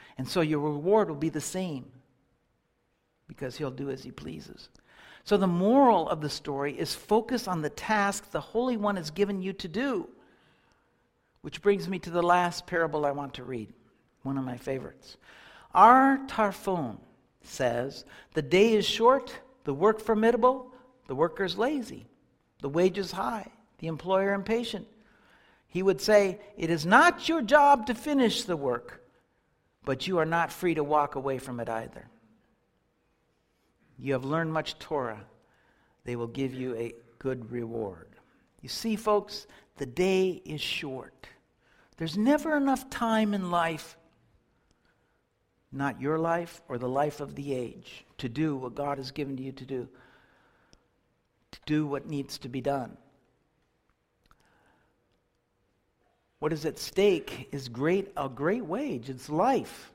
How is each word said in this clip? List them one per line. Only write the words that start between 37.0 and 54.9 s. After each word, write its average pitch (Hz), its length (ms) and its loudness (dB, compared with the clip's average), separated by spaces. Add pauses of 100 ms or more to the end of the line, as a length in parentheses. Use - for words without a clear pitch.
good 123 320 -6
reward." 113 680 -8 (420)
You 131 100 -18
see, 226 260 -4
folks, 208 500 0 (300)
the 139 100 -6
day 185 600 2
is 151 160 -8
short. - 640 -8 (720)
There's 165 200 -4
never 294 400 4
enough 269 320 0
time 220 460 2
in 185 160 -2
life, 165 460 -2 (1700)
not 135 280 -6
your 147 180 0
life 165 520 -2
or 123 80 -6
the 123 100 -4
life 143 320 0
of 139 160 -10
the 139 180 -6
age, 113 520 -10 (120)
to 127 120 -6
do 147 260 -2
what 127 200 -10
God 143 220 -4
has 135 140 -10
given 139 260 -6
you 131 140 -10
to 131 140 -16
do, 127 240 -8 (1600)
to - 140 -20
do 151 200 0
what 139 200 -6
needs 143 320 -8
to - 100 -14
be 127 140 -6
done. 135 360 -4 (3500)